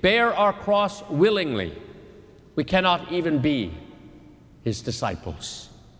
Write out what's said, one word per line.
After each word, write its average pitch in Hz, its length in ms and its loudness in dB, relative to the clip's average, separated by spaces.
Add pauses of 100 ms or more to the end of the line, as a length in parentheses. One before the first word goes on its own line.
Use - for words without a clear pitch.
bear 226 320 4
our 196 200 4
cross 202 560 0
willingly, 147 640 2 (800)
we 151 80 0
cannot 180 480 2
even 165 300 0
be 123 320 0 (880)
his 110 180 -4
disciples. - 880 -8 (300)